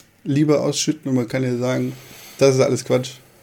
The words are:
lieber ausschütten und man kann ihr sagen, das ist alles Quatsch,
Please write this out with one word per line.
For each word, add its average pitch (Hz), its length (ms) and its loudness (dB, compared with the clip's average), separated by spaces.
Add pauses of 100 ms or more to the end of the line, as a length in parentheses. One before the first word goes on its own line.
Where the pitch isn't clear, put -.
(240)
lieber 147 360 2
ausschütten 147 480 -4
und 131 80 2
man 120 100 0
kann 131 160 -4
ihr 123 160 -2
sagen, 127 340 -2 (460)
das 135 180 6
ist 131 40 4
alles 127 240 0
Quatsch, 127 280 -2 (300)